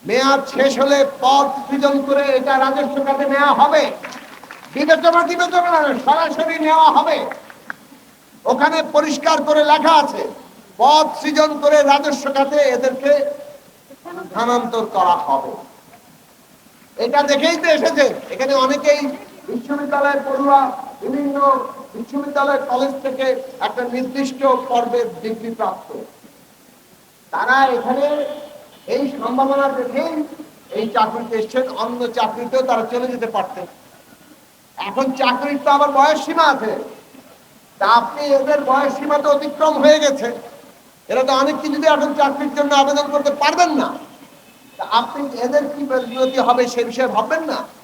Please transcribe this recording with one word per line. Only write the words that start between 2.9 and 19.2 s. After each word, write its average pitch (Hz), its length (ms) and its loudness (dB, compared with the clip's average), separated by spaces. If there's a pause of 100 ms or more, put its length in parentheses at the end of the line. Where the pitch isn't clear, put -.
খাতে 277 280 0
নেওয়া 277 180 4 (100)
হবে, 302 220 4 (920)
বিবেচনা, 320 440 4 (100)
বিবেচনা 349 460 0
না, 311 60 4 (240)
সরাসরি 320 500 0 (120)
নেওয়া 320 300 6
হবে। 320 200 2 (1300)
ওখানে 294 260 2 (180)
পরিষ্কার 302 420 0 (100)
করে 302 140 2 (100)
লেখা 311 220 4 (100)
আছে, - 200 -6 (580)
পদ 302 240 6 (140)
সৃজন 302 320 0 (120)
করে 294 140 6 (140)
রাজস্ব 285 340 0 (100)
খাতে 285 240 2 (160)
এদেরকে 262 360 0 (1160)
স্থানান্তর 233 560 -2 (120)
করা 180 200 4 (120)
হবে। 135 260 -2 (1400)
এটা 240 220 0 (120)
দেখেই 320 320 2
তো 349 40 0 (100)
এসেছে। 311 280 2 (280)
এখানে 262 200 -2 (120)
অনেকেই 294 360 2 (480)